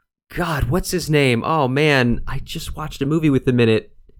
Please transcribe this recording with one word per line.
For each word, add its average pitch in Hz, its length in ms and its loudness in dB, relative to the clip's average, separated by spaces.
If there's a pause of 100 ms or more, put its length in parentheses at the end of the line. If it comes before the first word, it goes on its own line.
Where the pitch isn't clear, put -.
(340)
God, 160 360 -2
what's 180 220 -2
his 160 180 -4
name? 135 340 2
Oh 151 240 0
man, 131 580 2
I 135 140 -6
just - 380 -10
watched 151 240 -10
a 135 40 -2
movie 156 240 0
with 131 160 2
him 123 140 2
in 117 80 4
it. 110 240 0 (280)